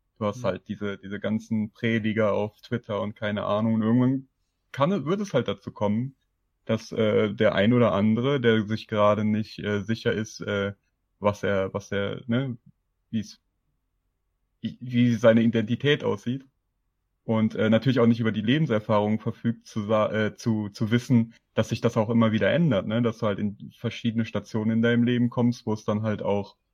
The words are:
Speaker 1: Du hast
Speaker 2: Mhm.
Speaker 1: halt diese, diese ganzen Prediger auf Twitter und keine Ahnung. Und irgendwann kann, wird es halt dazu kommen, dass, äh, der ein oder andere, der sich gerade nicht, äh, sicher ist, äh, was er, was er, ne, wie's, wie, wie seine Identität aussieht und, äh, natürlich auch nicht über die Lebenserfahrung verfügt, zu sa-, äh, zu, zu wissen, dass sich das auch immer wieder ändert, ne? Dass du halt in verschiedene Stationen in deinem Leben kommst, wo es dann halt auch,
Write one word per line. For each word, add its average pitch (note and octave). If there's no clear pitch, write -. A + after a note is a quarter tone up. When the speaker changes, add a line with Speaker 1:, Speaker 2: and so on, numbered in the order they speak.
Speaker 1:
Du G#2+
hast A#2+
Speaker 2:
Mhm. -
Speaker 1:
halt F#2+
diese, G2+
diese G2
ganzen G#2+
Prediger A2
auf G#2
Twitter A2+
und G#2
keine G#2
Ahnung. A2
Und A2
irgendwann B2+
kann, D3+
wird F#3+
es G3+
halt A#2+
dazu -
kommen, A2
dass, -
äh, G#2+
der G#2+
ein G2+
oder A#2+
andere, A2+
der A2+
sich G#2+
gerade G#2
nicht, G#2+
äh, G2+
sicher A2+
ist, -
äh, G2+
was G2+
er, F#2+
was -
er, G2+
ne, B2
wie's, -
wie, -
wie B2
seine A2+
Identität A#2
aussieht A#2
und, A2
äh, G#2+
natürlich A#2+
auch A#2
nicht A#2
über A2+
die G2+
Lebenserfahrung G#2+
verfügt, -
zu -
sa-, G#2+
äh, G#2+
zu, G#2+
zu G#2
wissen, A#2+
dass A2
sich A#2
das A#2
auch A2
immer A#2
wieder G2+
ändert, C3
ne? A2+
Dass A2+
du A#2
halt G2+
in G2+
verschiedene A2+
Stationen G#2+
in A2+
deinem A#2+
Leben A#2+
kommst, A#2+
wo A2
es G#2
dann G#2+
halt G#2+
auch, G2+